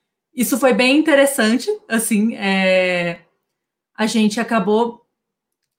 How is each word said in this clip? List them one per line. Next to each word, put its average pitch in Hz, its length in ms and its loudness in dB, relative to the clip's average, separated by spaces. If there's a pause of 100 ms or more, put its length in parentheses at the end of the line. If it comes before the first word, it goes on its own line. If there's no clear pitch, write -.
(340)
isso 247 240 -2
foi 247 160 2
bem 254 240 2
interessante, 277 720 2 (160)
assim, 226 500 -2
é, 185 840 -2 (720)
a 220 140 -2
gente 214 320 0
acabou, 226 680 -2 (720)